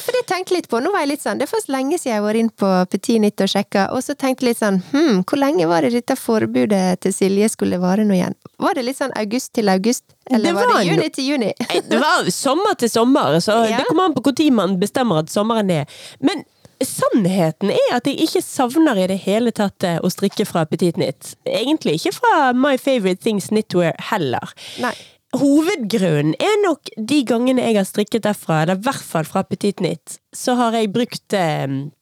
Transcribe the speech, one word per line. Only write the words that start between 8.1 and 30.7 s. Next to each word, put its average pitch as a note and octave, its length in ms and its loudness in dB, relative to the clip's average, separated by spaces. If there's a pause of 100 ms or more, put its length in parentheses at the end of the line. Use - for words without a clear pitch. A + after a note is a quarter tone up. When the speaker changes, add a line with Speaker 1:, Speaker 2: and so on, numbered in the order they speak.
Speaker 1:
igjen?» F3+ 180 0 (240)
Var F4+ 160 0
det C4+ 100 -4
litt C4 140 -6
sånn C4 180 -4
august G#3+ 380 -4
til A3 140 0
august, F#3+ 340 2 (280)
eller A#3 200 2
Speaker 2:
Det F4 40 0
Speaker 1:
var G4+ 120 2
det B4 80 4
Speaker 2:
var - 80 2
no- - 80 2
Speaker 1:
juni D#4 240 2
til C4+ 100 -4
juni? C#4 280 -2 (180)
Speaker 2:
Eh, F4 180 0
det A#3 120 2
var D#4 300 2
sommer F4 460 0
til A#3+ 120 0
sommer, A3+ 520 2
så A3 300 2
Speaker 1:
Ja. A3+ 80 0
Speaker 2:
det C#4+ 80 0
kommer F#4 200 2
an D#4+ 80 0
på - 80 -4
hvor C#4 120 2
tid D4+ 180 4
man G3 280 2
bestemmer G#3 400 0
at D#3 100 -2
sommeren G#3+ 400 0
er. D3 160 0 (340)
Men D4+ 220 0 (400)
sannheten G3 880 0
er A4 260 2
at A#3+ 80 -2
jeg C#4 140 -2
ikke D#4+ 240 0
savner C4+ 560 0
i F#3 80 2
det F#3+ 140 -2
hele A3 320 0
tatt, G3+ 320 -4
eh, E3+ 160 0
å F#3 100 -2
strikke - 360 -2
fra E3 180 0
Petit F3 300 0
Knit. - 420 -6 (100)
Egentlig B3+ 540 0
ikke F#4 140 -2
fra E4 380 2
My C4 240 2
Favorite G#3+ 460 0
Things G#3 260 -2
Knitwear F3+ 520 0
heller. D#3+ 480 -4 (320)
Speaker 1:
Nei. B3 140 -4 (400)
Speaker 2:
Hovedgrunnen A#3+ 1080 2
er G#4 220 2
nok F4 340 -2
de B3+ 280 0
gangene B3 360 2
jeg A3+ 160 2
har G3 80 2
strikket - 380 -2
derfra, E3 400 0
eller F3+ 140 0
i F#3 40 -6
hvert A#3+ 240 -4
fall D#3+ 200 -2
fra F#3+ 180 -2
Petit G3+ 340 -4
Knit, E3+ 420 -6 (160)
så - 220 -2
har A#3 160 0